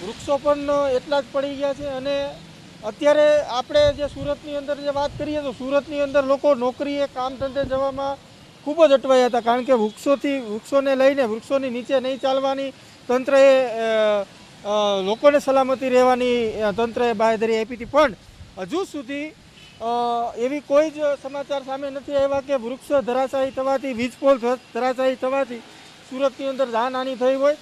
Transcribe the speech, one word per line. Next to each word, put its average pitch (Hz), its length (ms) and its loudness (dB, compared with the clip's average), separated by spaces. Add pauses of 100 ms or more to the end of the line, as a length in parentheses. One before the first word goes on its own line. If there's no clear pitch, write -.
વૃક્ષો 240 340 -4
પણ, 285 300 -2
અ, 285 220 0
એટલા 277 320 -2
જ - 100 -8
પડી 277 240 -4
ગયા 277 180 -4
છે 285 140 -10
અને 277 480 -6 (480)
અત્યારે 294 580 4
આપણે 285 520 0
જે 285 140 -6
સુરતની 285 480 -8
અંદર 285 240 -6
જે 285 100 -4
વાત 277 280 -2
કરીએ, 302 240 -4
તો 277 100 -6
સુરતની 277 500 -4
અંદર 277 240 0
લોકો 277 300 2
નોકરીએ, 277 580 -4
કામ 262 220 -6
ધંધે 269 280 -4
જવામાં 269 540 -4 (460)
ખૂબ 311 220 4
જ 277 60 6
અટવાયા 262 340 4
હતા, 240 140 2
કારણ 233 240 0
કે 262 100 2
વૃક્ષોથી, 269 680 0
વૃક્ષોને 269 560 -2
લઈને, 269 280 4
વૃક્ષોની 254 460 -2
નીચે 247 300 -2
નહીં 254 200 -4
ચાલવાની 269 520 -2 (360)
તંત્રએ, 262 580 6
અ, 220 580 0 (420)
અ, 202 360 0
લોકોને 254 380 4
સલામતી 262 500 0
રહેવાની, 247 720 2
અ, 214 100 0
તંત્રએ 233 420 0
બાંયધરી 220 480 0
આપી 226 140 -6
હતી. 226 100 -12
પણ 277 300 2 (420)
હજુ 190 260 -4
સુધી, 285 460 -8 (520)
અ, 220 40 -8 (520)
એવી 262 220 -2
કોઈ 294 300 2
જ 294 100 -12 (240)
સમાચાર 277 400 -8
સામે 269 260 -8
નથી 277 260 -8
આવ્યા 277 260 2
કે 277 140 -4
વૃક્ષ 240 360 -6
ધરાશાયી 262 600 0
થવાથી, 269 420 -2
વીજ 240 260 -4
પોલ 277 180 4
ધ-, 240 220 -2 (140)
ધરાશાયી 254 420 0
થવાથી 262 440 -2 (500)
સુરતની 269 380 -2
અંદર 262 240 -2
જાનહાનિ 254 440 -2
થઈ 254 200 2
હોય. 285 260 2